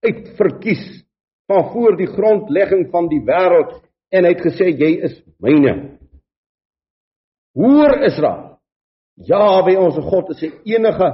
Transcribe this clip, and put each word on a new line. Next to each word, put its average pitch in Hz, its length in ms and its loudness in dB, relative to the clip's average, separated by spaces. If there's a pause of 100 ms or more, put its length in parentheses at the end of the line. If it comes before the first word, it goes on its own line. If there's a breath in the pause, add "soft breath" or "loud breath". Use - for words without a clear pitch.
uitverkies - 1040 -4 (440)
van 202 220 0
voor 220 280 2
die 185 100 -4
grondlegging 190 840 0
van 170 200 -2
die 147 160 -2
wêreld 175 500 2 (340)
en 185 140 2
hy 175 80 4
het 175 120 -6
gesê, 175 280 0
"Jy 147 180 0 (140)
is - 180 -8 (160)
myne." 117 580 0 (1600)
Hoor 277 480 4
Israel, - 540 -4 (580)
Jahwe 190 600 2
ons 175 200 0 (120)
God 180 220 -2
is - 80 -12
die 160 340 -10
enige 214 400 0